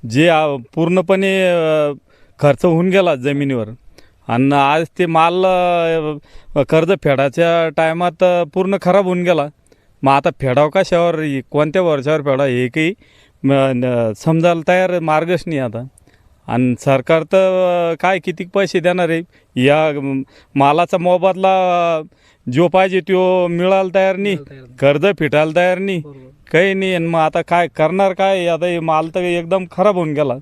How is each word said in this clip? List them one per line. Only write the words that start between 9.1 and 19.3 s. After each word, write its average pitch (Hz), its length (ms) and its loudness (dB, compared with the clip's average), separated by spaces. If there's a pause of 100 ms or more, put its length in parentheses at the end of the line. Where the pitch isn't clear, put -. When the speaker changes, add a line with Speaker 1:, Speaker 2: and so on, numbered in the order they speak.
Speaker 1:
गेला. 160 240 0 (540)
मग 135 100 2
आता 143 180 2 (100)
फेडाव 139 300 2
कशावर, 165 680 0 (120)
कोणत्या 156 300 0
वर्षावर 151 400 0
फेडाव, 139 260 -2
हे 127 200 -2
काही 160 260 -2 (500)
म-, 135 320 2
न-, 120 400 -2
समजायला 165 520 0
तयार 180 320 0
मार्गच 160 480 -2
नाही 156 120 -4
आता. 120 240 -6 (640)
आणि 123 320 0
सरकार 147 440 0
तर, 190 260 2 (420)
अ, 165 100 -4
काय 185 180 0
किती 175 260 -8
पैसे 185 340 -2
देणार 175 300 0
आहे, 165 120 -2 (440)